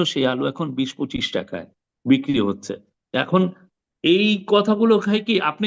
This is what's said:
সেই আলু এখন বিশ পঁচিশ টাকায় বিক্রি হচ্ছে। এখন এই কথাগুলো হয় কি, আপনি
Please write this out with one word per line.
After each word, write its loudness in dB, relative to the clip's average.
সেই 0
আলু -2
এখন -6
বিশ -2
পঁচিশ -6
টাকায় -8
বিক্রি 2
হচ্ছে। -4
এখন 0
এই 2
কথাগুলো 4
হয় -2
কি, 0
আপনি -2